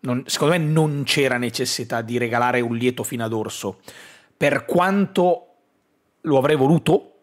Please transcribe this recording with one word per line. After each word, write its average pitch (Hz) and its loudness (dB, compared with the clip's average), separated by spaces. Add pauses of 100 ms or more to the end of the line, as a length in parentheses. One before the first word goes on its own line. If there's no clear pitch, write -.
Non, 127 -4
secondo 156 0
me - 0
non 151 0
c'era 131 0
necessità 123 -4
di 117 -6
regalare 120 0
un 117 -2
lieto 123 -2
fine 117 -6
ad 113 -4
Orso. 107 -8 (540)
Per 131 -2
quanto 180 0 (720)
lo 143 2
avrei 147 2
voluto 156 2